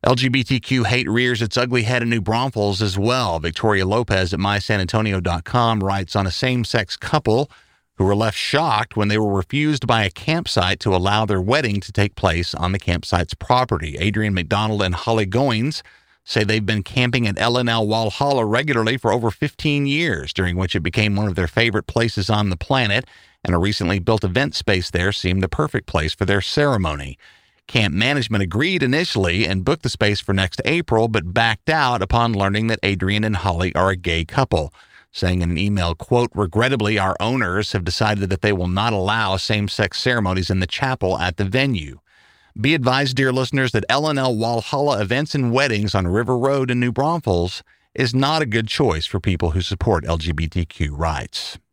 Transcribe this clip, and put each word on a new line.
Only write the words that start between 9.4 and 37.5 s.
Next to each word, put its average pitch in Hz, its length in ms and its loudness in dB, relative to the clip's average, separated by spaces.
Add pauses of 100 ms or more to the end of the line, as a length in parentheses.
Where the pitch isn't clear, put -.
by 113 180 4
a 95 60 0
campsite 110 680 -2
to 98 140 0
allow 98 300 2
their 98 160 0
wedding 107 400 0
to - 120 -14
take 104 240 0
place 87 380 0
on 90 180 -2
the 98 60 -2
campsite's 87 560 -2
property. 95 640 -2
Adrian 104 360 0
McDonald 101 480 0
and 90 120 0
Holly 110 320 0
Goings 120 560 0 (420)
say - 180 0
they've 107 240 0
been 110 160 0
camping 123 440 0
at 101 120 -2
L 120 180 0
and 120 140 2
L 113 160 0
Walhalla 113 580 0
regularly 120 540 0
for 113 120 0
over 113 200 2
fifteen 143 560 -2
years, 139 480 -2
during 90 220 0
which 92 200 -2
it 87 40 0
became 101 360 0
one 104 120 0
of 90 60 -2
their 87 140 0
favorite 110 380 0
places 113 420 -2
on 104 220 2
the 87 80 -4
planet, 123 480 0 (360)
and 87 120 0
a 85 40 4
recently 95 420 0
built 110 220 2
event 123 320 0
space 95 360 -2
there 92 220 0
seemed 92 300 0
the 82 60 0
perfect - 380 -2
place 78 260 -2
for 98 140 -2
their 101 160 2
ceremony. 82 720 -2 (500)
Camp 104 280 0
management 110 480 0
agreed 147 400 0
initially 110 640 0
and 92 180 -2
booked 151 200 -2
the 131 40 -2
space 104 320 0
for 98 140 -2
next 95 320 0
April, 120 420 2
but 92 240 -2
backed 113 380 0
out 127 320 2
upon 117 320 2
learning 101 320 0
that 113 160 0
Adrian 98 420 0
and 107 120 0
Holly 90 380 0
are 92 140 4
a 95 80 0
gay 82 300 -2
couple, 80 440 0 (400)
saying 90 300 0
in 85 100 2
an 87 60 0
email, 90 380 0
quote, 120 400 0
"Regrettably, 107 640 0
our 95 220 0
owners 107 520 0